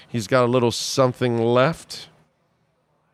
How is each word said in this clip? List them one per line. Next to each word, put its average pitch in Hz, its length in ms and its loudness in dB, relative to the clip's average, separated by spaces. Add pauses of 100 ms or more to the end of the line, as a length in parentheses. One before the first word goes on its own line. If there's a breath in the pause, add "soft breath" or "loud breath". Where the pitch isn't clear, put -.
he's 113 200 -6
got 127 180 2
a - 20 0
little 120 240 2
something 123 720 -2
left. 123 680 -2 (1040)